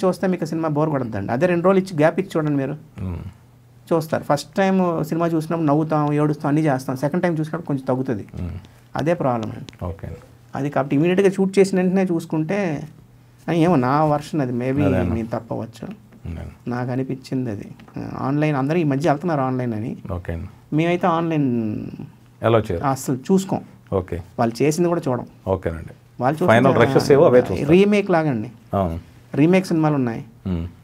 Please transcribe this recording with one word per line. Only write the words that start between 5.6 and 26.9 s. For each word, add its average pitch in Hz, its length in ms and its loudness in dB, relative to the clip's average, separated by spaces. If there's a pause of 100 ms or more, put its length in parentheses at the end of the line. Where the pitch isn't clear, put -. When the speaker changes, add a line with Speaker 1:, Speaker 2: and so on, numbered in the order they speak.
Speaker 1:
నవ్వుతాం, 151 460 2
ఏడుస్తాం, 151 340 0
అన్నీ 147 140 2
చేస్తాం. 131 340 0
సెకండ్ 151 280 -2
టైమ్ 170 160 0
చూసినప్పుడు 160 280 -6
కొంచెం 135 180 -4
తగ్గుతుంది. 127 420 -2 (140)
Speaker 2:
మ్మ్. 87 80 -6 (460)
Speaker 1:
అదే 143 180 0
ప్రాబ్లం 120 380 -2
అండి. - 340 -12
Speaker 2:
ఓకే. - 220 -10 (480)
Speaker 1:
అది 139 140 -4
కాబట్టి 143 260 -2
ఇమ్మీడియట్గా 185 400 2
షూట్ 190 240 0
చేసిన 190 180 2
వెంటనే 185 260 2
చూసుకుంటే, 165 840 -2 (600)
అని 165 120 0
ఏమో 170 160 4
నా 135 300 2
వర్షన్ 147 360 -2
అది, 127 100 -2
maybe 131 340 0
Speaker 2:
అదే 95 120 2
అన్న. 90 160 0
Speaker 1:
నేను 113 140 -4
తప్పవచ్చు. 113 580 -8
Speaker 2:
అదే. 82 640 -14 (200)
Speaker 1:
నాకు 123 240 -6
అనిపించింది 131 600 -6
అది. 101 160 -10 (500)
ఆన్‌లైన్ 147 380 0
అందరూ 139 220 -2
ఈ 170 60 2
మధ్య 147 260 2
వెళ్తున్నారు 151 320 0
ఆన్‌లైన్ 127 320 -2
అని. 110 240 -6 (160)
Speaker 2:
ఓకే 90 200 -6
అండి. 87 420 -10
Speaker 1:
మేమైతే 175 320 0
ఆన్‌లైన్ 135 760 -2 (580)
Speaker 2:
అలౌ 113 160 6
చేయరు. 87 240 -2
Speaker 1:
అసలు 135 320 -2
చూసుకోం. 190 460 0 (320)
Speaker 2:
ఓకే. 90 260 -2 (200)
Speaker 1:
వాళ్ళు 117 240 0
చేసింది 165 260 2
కూడా 170 180 0
చూడం. 123 180 -2 (220)
Speaker 2:
ఓకేనండి. 90 460 -4 (260)
Speaker 1:
వాళ్ళు 131 160 0
చూసిన 175 120 0
Speaker 2:
ఫైనల్ 117 340 6
రషెస్ 135 300 4